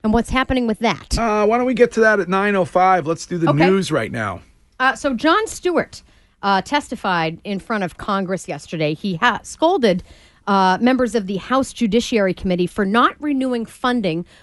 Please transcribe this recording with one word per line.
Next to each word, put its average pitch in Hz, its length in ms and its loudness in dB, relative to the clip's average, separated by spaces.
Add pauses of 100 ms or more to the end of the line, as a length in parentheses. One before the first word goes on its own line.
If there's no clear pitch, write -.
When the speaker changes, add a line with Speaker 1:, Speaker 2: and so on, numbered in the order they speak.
Speaker 1:
and 220 120 0
what's 233 160 0
happening 254 360 0
with 214 120 -2
that? - 400 -2
Speaker 2:
Uh, 214 260 0
why 220 140 2
don't 247 80 0
we 254 80 0
get 233 180 4
to 226 80 -2
that 220 200 6
at 185 100 -4
nine 202 260 0
oh 185 80 2
five? 180 420 2
Let's 165 200 -4
do 180 100 -6
the 165 140 2
Speaker 1:
Okay. 147 180 4
Speaker 2:
news 185 240 2
right 113 200 -2
now. 101 280 -6 (400)
Speaker 1:
Uh, 262 140 2
so 277 180 -2
Jon 330 340 0
Stewart, - 560 -4 (400)
uh, 196 200 2
testified 180 840 -4
in 196 140 -6
front 208 260 -4
of 170 140 -8
Congress 190 500 -4
yesterday. 156 460 -4
He 185 220 -4
ha-, 226 260 0
scolded, 254 600 0 (460)
uh, 190 320 4
members 247 340 0
of 208 140 -2
the 196 80 -4
House 254 360 -2
Judiciary 208 600 0
Committee 180 320 -2
for 202 180 -4
not 233 360 2
renewing 262 440 -2
funding 196 600 -4 (160)